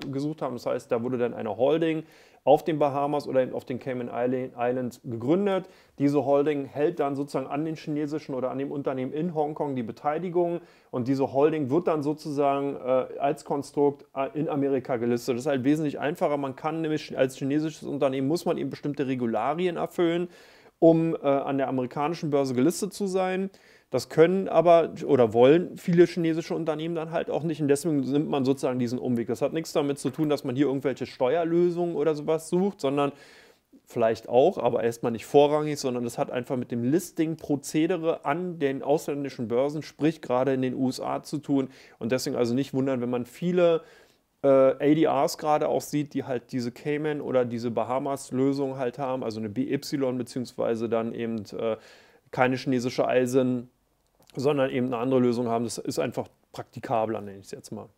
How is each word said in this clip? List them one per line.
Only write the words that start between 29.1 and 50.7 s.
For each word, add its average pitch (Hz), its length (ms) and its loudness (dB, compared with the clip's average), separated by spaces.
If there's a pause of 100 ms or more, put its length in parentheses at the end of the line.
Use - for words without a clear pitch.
Das 117 160 -4
hat 139 100 0
nichts 165 220 -6
damit 143 240 0
zu 135 140 -4
tun, 156 180 -2
dass 143 140 -2
man 127 120 -4
hier 139 120 2
irgendwelche 131 400 -2
Steuerlösungen 170 880 0
oder 151 180 0
sowas 156 360 -2
sucht, 190 320 0
sondern 143 300 0 (760)
vielleicht 113 420 0
auch, 147 300 4
aber 117 240 0
erstmal 117 280 -2
nicht 110 140 -8
vorrangig, 147 540 4
sondern 123 240 -2
das 120 160 -6
hat 143 100 -2
einfach 127 260 -4
mit 123 140 -4
dem 120 140 -4
Listing-Prozedere 160 1400 -2
an 170 340 -2
den 135 240 -2
ausländischen 139 640 -2
Börsen, 139 340 0
sprich 156 400 -2
gerade 131 320 2
in 131 80 0
den 127 140 -2
U 127 120 0
S 127 120 -4
A, 135 240 -6
zu 151 160 -6
tun. 135 300 0 (280)
Und 117 140 -4
deswegen 131 240 -2
also 120 180 2
nicht 135 220 -2
wundern, 131 260 0
wenn 120 80 -4
man 123 160 -2
viele, 175 560 2 (640)
äh, 139 40 4
A 135 300 6
D 151 300 4
Rs 139 320 0
gerade 151 280 0
auch 143 140 0
sieht, 147 320 -4
die 131 120 -4
halt 123 260 -6
diese 120 200 -4
Cayman 147 500 -4
oder 127 220 2
diese 117 280 -4
Bahamas-Lösung 135 1080 -2
halt 127 220 -4
haben, 131 240 -4
also 110 160 -4
eine 110 100 -4
B 127 240 -2
Y 135 460 -2
beziehungsweise 117 680 -4